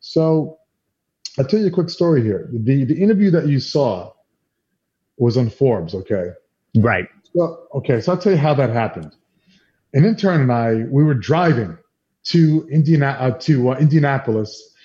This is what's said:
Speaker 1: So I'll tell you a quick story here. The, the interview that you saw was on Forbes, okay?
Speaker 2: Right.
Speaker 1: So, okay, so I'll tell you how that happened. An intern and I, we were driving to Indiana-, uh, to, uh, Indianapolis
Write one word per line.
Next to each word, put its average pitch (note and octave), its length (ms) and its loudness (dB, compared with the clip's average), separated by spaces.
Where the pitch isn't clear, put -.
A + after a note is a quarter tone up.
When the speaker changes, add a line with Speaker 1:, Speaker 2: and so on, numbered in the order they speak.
Speaker 1:
So D#3+ 580 -2
I'll C3+ 80 0
tell G#3+ 120 0
you G#3 100 0
a - 20 2
quick E3+ 180 -2
story E3 340 0
here. G#2 300 -4
The, B2+ 320 0
the D3+ 180 -2
interview G3+ 280 2
that D#3 180 0
you C#3 100 2
saw A2+ 540 -2
was A#2+ 220 2
on A#2+ 100 0
Forbes, G2+ 460 -2
okay? F#2+ 340 -6
Speaker 2:
Right. G#2 320 0
Speaker 1:
So, E3+ 320 -4
okay, B2 260 -2
so F3+ 100 -2
I'll F3+ 60 -2
tell G3 140 0
you F3 60 2
how D3 160 2
that C3 160 0
happened. G#2+ 460 -6
An C#3 100 4
intern G3 380 2
and B2+ 100 2
I, A#2 380 0
we C#3 120 2
were D3+ 120 2
driving C3 600 0
to D#3+ 460 2
Indiana-, C#3+ 480 2
uh, B2+ 200 -2
to, B2+ 320 0
uh, C3 80 -4
Indianapolis C3+ 960 0